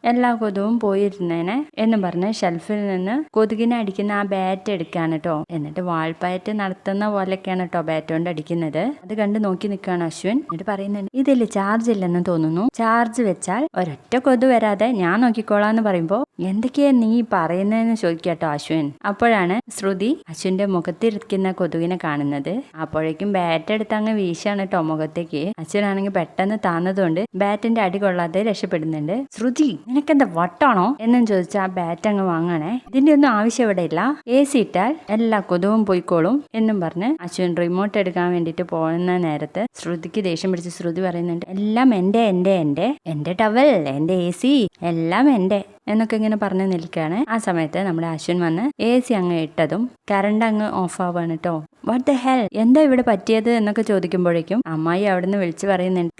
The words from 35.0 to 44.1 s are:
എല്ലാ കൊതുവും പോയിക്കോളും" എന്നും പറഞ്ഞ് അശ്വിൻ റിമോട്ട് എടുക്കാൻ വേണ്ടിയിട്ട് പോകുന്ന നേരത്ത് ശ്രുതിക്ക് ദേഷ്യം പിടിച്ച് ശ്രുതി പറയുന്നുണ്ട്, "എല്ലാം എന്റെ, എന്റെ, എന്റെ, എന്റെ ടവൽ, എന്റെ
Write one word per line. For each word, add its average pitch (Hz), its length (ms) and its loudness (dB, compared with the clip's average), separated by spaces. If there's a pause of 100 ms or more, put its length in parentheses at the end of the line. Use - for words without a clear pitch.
എല്ലാ 220 300 2
കൊതുവും 196 460 2
പോയിക്കോളും" 185 580 2 (100)
എന്നും 220 260 0
പറഞ്ഞ് 175 300 -2 (100)
അശ്വിൻ 175 360 -2
റിമോട്ട് 180 420 0
എടുക്കാൻ 180 340 0
വേണ്ടിയിട്ട് 170 300 -2
പോകുന്ന 170 540 0
നേരത്ത് 160 500 -2 (140)
ശ്രുതിക്ക് 170 440 -6
ദേഷ്യം 180 260 -2
പിടിച്ച് 175 200 -4
ശ്രുതി 170 300 -6
പറയുന്നുണ്ട്, 175 480 -4
"എല്ലാം 214 460 2
എന്റെ, 196 240 2
എന്റെ, 190 320 4
എന്റെ, 175 460 0 (100)
എന്റെ 156 340 -4
ടവൽ, 220 480 4
എന്റെ 151 260 0